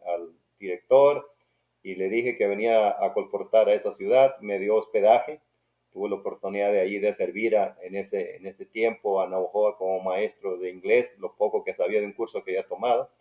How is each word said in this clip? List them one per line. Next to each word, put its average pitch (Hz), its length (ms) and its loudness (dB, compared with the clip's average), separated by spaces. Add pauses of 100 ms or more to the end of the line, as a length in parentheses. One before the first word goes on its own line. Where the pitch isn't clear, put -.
al 85 260 -6 (260)
director 131 720 2 (540)
y 95 140 -10
le 95 120 -2
dije 117 280 0
que 107 100 0
venía 104 580 2
a 95 80 -2
colportar 104 560 2
a 104 60 6
esa 101 180 -2
ciudad. 127 480 2
Me 101 200 -4
dio 104 160 2
hospedaje. 110 640 2 (520)
Tuve 98 160 -6
la 98 60 -4
oportunidad 101 560 -4
de 104 100 2
ahí 98 200 -2
de 101 140 0
servir 107 420 -2
a, 98 260 -2
en 92 140 -12
ese, 95 400 -6
en 92 100 -20
ese 95 180 -16
tiempo 110 560 -2
a 92 80 -2
Navojoa 98 480 0
como 95 240 -4
maestro 95 560 -4
de 90 140 -8
inglés, 101 480 0
lo 92 160 -10
poco 104 300 -2
que 92 100 -6
sabía 98 260 0
de 104 60 -2
un 98 60 -12
curso 113 320 -8
que 95 80 -6
había 92 140 -4
tomado, 113 440 -2 (100)